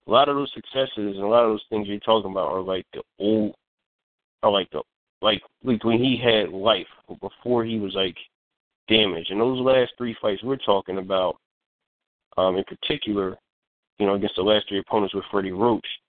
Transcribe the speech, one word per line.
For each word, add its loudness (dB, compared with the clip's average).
a -6
lot 6
of 0
those -4
successes -4
and -4
a -2
lot 6
of 4
those -4
things -4
you're -6
talking 0
about -2
are -2
like -4
the -12
old, 0
are 4
like 0
the, -8
like, 0
like 0
when 2
he 2
had 2
life, 0
before -2
he -4
was, -6
like, -2
damaged. 2
And -2
those 0
last 4
three -6
fights -2
we're -2
talking 0
about, -2
um, 2
in -2
particular, -4
you 2
know, 4
against -2
the -2
last 2
three -4
opponents 0
with -4
Freddie -2
Roach, 2